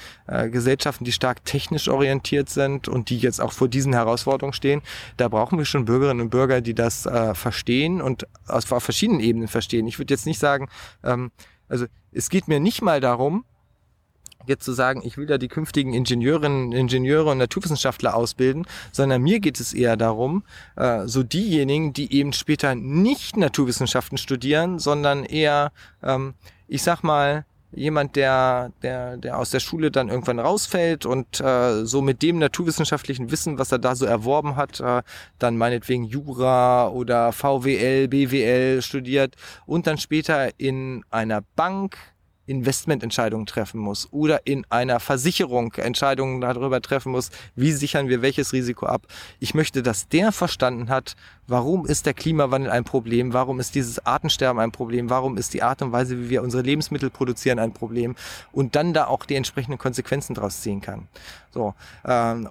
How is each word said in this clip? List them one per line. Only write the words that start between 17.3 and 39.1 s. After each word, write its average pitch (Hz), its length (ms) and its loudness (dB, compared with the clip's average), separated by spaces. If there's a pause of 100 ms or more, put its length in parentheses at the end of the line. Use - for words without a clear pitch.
und 131 60 2
Naturwissenschaftler 131 800 0
ausbilden, 127 500 2 (260)
sondern 135 300 2
mir 185 180 4
geht 156 200 0
es - 140 -6
eher 117 240 4
darum, 117 460 0 (320)
äh, 117 320 0
so 127 160 2
diejenigen, 151 720 0
die 139 200 -4
eben 139 200 2
später 143 420 0
nicht 165 600 2
Naturwissenschaften 131 800 0
studieren, 151 640 0
sondern 143 440 0
eher, 147 480 0 (300)
ähm, 135 320 -2 (340)
ich - 160 -4
sag 170 200 0
mal, 147 420 2 (300)
jemand, 147 400 0
der, 131 560 2 (120)
der, 127 340 -6
der 123 220 -6
aus 120 100 -2
der 131 100 0
Schule 156 300 -2
dann 131 180 0
irgendwann 120 300 -2
rausfällt 170 720 0
und, 127 320 -2
äh, 123 460 2
so 135 180 0
mit 135 180 0
dem 170 160 2
naturwissenschaftlichen 143 920 -2
Wissen, 156 260 -4
was 131 140 -2
er 127 80 2
da 127 160 0
so 127 100 0
erworben 127 500 0
hat, 139 240 -4
äh, 123 220 0 (380)
dann 117 180 2
meinetwegen 120 460 0
Jura 123 840 2
oder 120 420 2
V 139 320 0
W 135 120 2
L, 131 320 4
B 135 220 2
W 131 140 2
L 127 400 4
studiert 135 540 -2 (280)